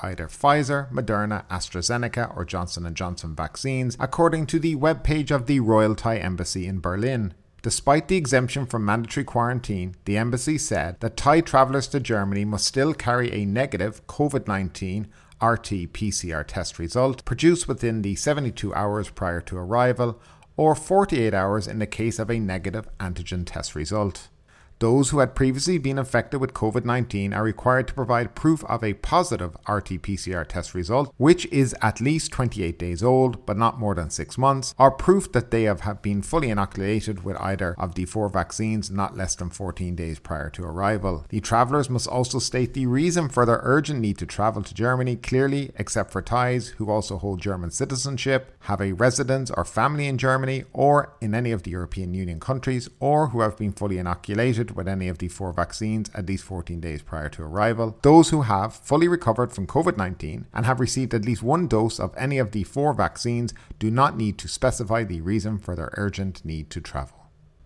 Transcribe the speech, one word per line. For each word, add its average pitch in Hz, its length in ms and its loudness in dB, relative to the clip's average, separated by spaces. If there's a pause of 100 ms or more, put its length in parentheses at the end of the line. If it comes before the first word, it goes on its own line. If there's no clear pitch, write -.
either 85 240 -8
Pfizer, 143 640 0
Moderna, 107 560 -2
AstraZeneca 117 880 -4
or 87 80 -6
Johnson 87 420 -6
and 82 120 -8
Johnson 87 360 -6
vaccines, 127 640 -4
according 165 500 2
to 165 120 0
the 156 160 0
webpage 151 560 2
of 131 140 2
the 139 160 4
Royal 110 340 6
Thai 113 220 -2
Embassy 90 500 -4
in 95 140 -2
Berlin. 101 520 -2 (280)
Despite - 480 2
the 190 60 2
exemption 131 520 2
from 113 180 -2
mandatory 113 380 0
quarantine, 113 720 -2 (100)
the 101 120 0
embassy 123 380 0
said 90 440 -2
that 117 180 -4
Thai 156 240 6
travellers 131 460 4
to 143 120 -2
Germany 101 460 0
must 104 200 -2
still 139 280 2
carry 123 380 0
a 104 120 -2
negative 101 600 -2
covid 139 420 -2
nineteen 95 600 -4 (340)
R 113 160 4
T 92 300 -4
P 104 240 -4
C 90 200 -4
R 76 120 -4
test - 340 -8
result 127 480 0
produced 165 420 4
within 117 360 -2
the 98 120 -2
seventy-two 135 600 -2
hours 104 340 -2
prior 87 320 -4
to 92 160 -8
arrival, 120 640 0 (340)
or 156 200 4
forty-eight 151 580 2
hours 98 340 0
in 110 120 -6
the 107 80 -2
case 110 320 -4
of 107 100 -4
a 117 100 0
negative 95 480 -4 (120)
antigen 87 480 -4
test - 260 -8
result. 98 540 -4 (520)
Those 131 320 4
who 147 80 2
had 127 160 2
previously 135 420 2
been 139 200 -2
infected 131 440 -2
with 131 120 -2
covid 110 300 0
nineteen 113 500 0
are 104 120 -2
required 127 420 2
to - 60 -6
provide 120 420 0
proof 156 300 2
of 113 180 -2
a 104 100 0
positive 120 600 0 (100)
R 104 140 0
T 92 180 -6
P 101 200 -4
C 92 160 -6
R 85 100 -2
test - 300 -8
result, 110 420 0
which 170 300 6
is 135 360 2
at 107 200 2
least 151 320 0
twenty-eight 98 440 -2
days 87 240 -4
old, 123 440 4
but 104 100 -2
not 117 240 2
more 104 160 0
than 80 140 -4
six - 280 -8
months, 135 400 0
or 135 140 8
proof 180 400 2
that 123 180 0
they 113 140 2
have, 104 180 2
have 104 200 -6
been 101 200 0
fully 151 280 0
inoculated 101 760 -2
with 92 140 -6
either 95 400 -2
of 87 180 -4
the 92 80 -2
four 107 240 -2
vaccines 101 640 -2
not 98 240 -4
less 95 180 -4
than 87 160 -6
fourteen 90 460 -6
days 80 240 -6
prior 76 300 -6
to 90 160 -10
arrival. 92 640 -2
The 110 100 -2
travellers 127 500 2
must 123 200 -2
also 127 300 -2
state 123 340 0
the 131 140 0
reason 156 420 2
for 123 160 4
their 113 180 4
urgent 143 380 2
need 104 160 0
to 90 80 -6
travel 104 360 -2
to - 120 -10
Germany 127 420 0
clearly, 139 600 0
except - 340 -2
for 95 100 -2
Thais 123 500 0
who 107 200 -4
also 104 260 -2
hold 95 220 -4
German 90 320 -4
citizenship, 135 800 -2 (120)
have 101 180 -2
a 98 100 0
residence 127 600 2
or 85 120 0
family 143 440 0
in 135 100 0
Germany 131 560 0
or 143 480 4
in 107 120 0
any 120 200 0
of 98 100 -2
the - 80 -8
European 90 420 -6
Union 87 280 -4
countries, 127 480 -2 (100)
or 147 280 4
who 117 120 -2
have 107 160 2
been 104 160 -2
fully 98 260 -4
inoculated 104 680 0 (100)
with 92 120 -4
any 95 200 -2
of 87 120 -4
the 90 80 -6
four 90 260 -8
vaccines 110 600 -2
at 101 100 -6
least 95 180 -4
fourteen 87 360 -8
days 78 240 -8
prior 76 260 -6
to 80 140 -12
arrival. 107 580 0
Those 156 300 10
who 156 100 2
have 110 320 0
fully 160 340 2
recovered 123 460 0
from 95 140 -6
covid 165 280 2
nineteen 90 560 -6
and 110 140 -2
have 120 140 2
received 127 340 -2
at 113 100 2
least 113 200 -2
one 156 240 2
dose 110 320 2
of 95 180 -4
any 135 220 -2
of 110 120 0
the 104 120 -2
four 143 280 0
vaccines 120 640 -2 (240)
do 107 140 0
not 131 260 4
need 107 220 -2
to - 80 -12
specify 117 560 0
the 90 180 -6
reason 104 380 -2
for 95 160 -8
their 82 220 -6
urgent 98 460 -4
need 78 280 -8
to 85 100 -8
travel. - 460 -10 (380)